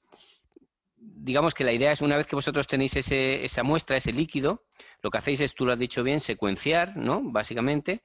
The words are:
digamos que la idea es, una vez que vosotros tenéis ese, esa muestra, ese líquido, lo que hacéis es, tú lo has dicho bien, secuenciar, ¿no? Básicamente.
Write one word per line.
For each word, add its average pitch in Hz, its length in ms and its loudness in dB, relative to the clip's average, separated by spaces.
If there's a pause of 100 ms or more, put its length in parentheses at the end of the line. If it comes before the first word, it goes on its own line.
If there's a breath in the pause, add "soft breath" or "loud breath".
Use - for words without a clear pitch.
(960 soft breath)
digamos 143 560 0
que - 100 -2
la 123 80 4
idea 135 220 4
es, 143 80 -2
una 147 160 4
vez 151 100 0
que - 80 -4
vosotros 139 320 -2
tenéis 135 280 0
ese, 135 500 0
esa - 180 -2
muestra, 143 320 0
ese 131 160 -2
líquido, 147 520 -2 (380 loud breath)
lo 104 100 -2
que 110 80 -2
hacéis 139 200 -2
es, 139 140 -2
tú 131 120 -2
lo 123 60 4
has 120 80 0
dicho 123 240 -2
bien, 143 160 2
secuenciar, 160 800 0
¿no? 135 260 0
Básicamente. 123 800 -2